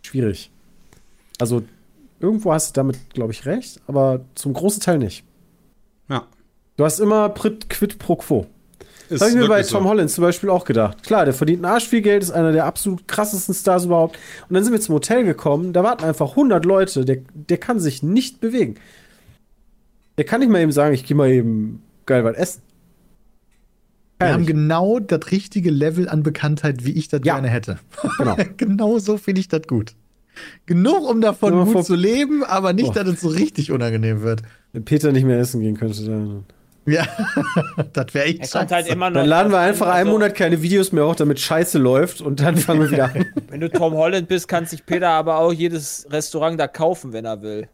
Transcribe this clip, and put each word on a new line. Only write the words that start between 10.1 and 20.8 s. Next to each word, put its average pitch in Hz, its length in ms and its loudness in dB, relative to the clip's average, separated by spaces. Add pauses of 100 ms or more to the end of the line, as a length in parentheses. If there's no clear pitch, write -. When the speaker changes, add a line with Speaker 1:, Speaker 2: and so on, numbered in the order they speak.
Speaker 1:
zum 170 120 -2
Beispiel 175 260 0
auch 180 160 0
gedacht. 110 380 0
Klar, 202 240 2
der 131 80 2
verdient 165 280 0
ein 180 40 -4
Arsch 226 220 0
viel 233 120 2
Geld, 202 220 4
ist 175 80 -6
einer 160 220 2
der 156 120 4
absolut 175 440 -4
krassesten 208 460 -4
Stars 180 300 0
überhaupt. 165 320 2 (320)
Und 180 60 -4
dann 196 100 2
sind 240 80 2
wir 214 80 2
zum 170 140 -2
Hotel 226 300 0
gekommen, 160 500 -2
da 180 80 4
warten 226 220 0
einfach 151 320 -2
hundert 220 280 4
Leute, 190 400 2
der, 131 140 0 (160)
der 175 240 -2
kann 233 220 -2
sich 151 220 -2
nicht 208 380 0
bewegen. 226 360 -2 (1400)
Der 147 60 0
kann 233 160 -2
nicht 254 100 4
mal 185 100 4
eben 156 120 2
sagen, 147 220 2